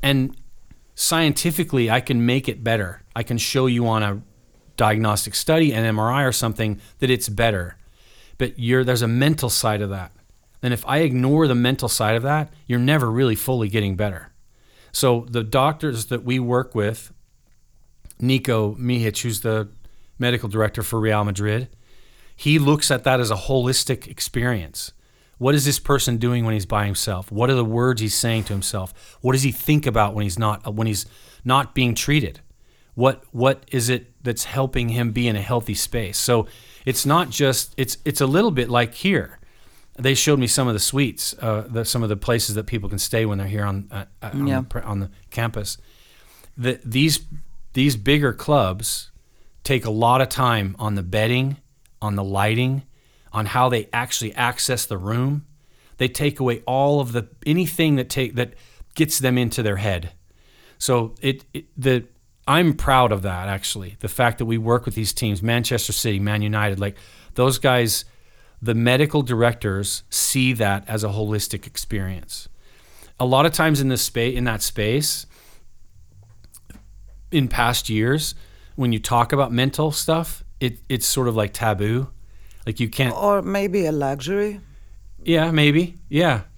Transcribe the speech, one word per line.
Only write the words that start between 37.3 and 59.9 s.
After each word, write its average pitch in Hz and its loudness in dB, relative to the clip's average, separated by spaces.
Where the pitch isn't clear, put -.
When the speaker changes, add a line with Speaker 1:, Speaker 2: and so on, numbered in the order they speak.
Speaker 1:
just, 135 0
it's, 131 -2
it's - -2
a 139 4
little 185 4
bit 127 0
like 120 2
here, 175 -2
they 131 4
showed 147 4
me 127 2
some 127 2
of 113 0
the 104 -2
suites, - -2
uh, 110 -2
the, 117 -4
some 117 -2
of 110 -2
the 104 0
places 107 0
that 107 -4
people 104 -4
can 101 -4
stay 113 0
when 101 -2
they're 98 -4
here 104 -4
on, 101 -4
uh, 98 -10
uh, 113 -10
on 139 -2
Speaker 2:
Yeah. 135 2
Speaker 1:
the 127 -6
pr-, 117 -6
on 104 -4
the 95 -6
campus. 113 -4
The, 123 -2
these, 135 2
these 131 2
bigger 135 2
clubs 107 0
take 127 0
a 113 -4
lot 117 4
of 127 2
time 110 0
on 107 -4
the 98 -2
bedding, 120 0
on 104 -2
the 98 -2
lighting, 113 0
on 107 -2
how 127 2
they 117 0
actually 117 -4
access 120 -2
the 101 -6
room. 123 -2
They 127 0
take 147 -2
away 120 0
all 139 2
of 123 -4
the, 117 -4
anything 160 2
that 127 -2
take, 131 -4
that 123 -4
gets 156 0
them 127 2
into 120 0
their 104 0
head. 92 -2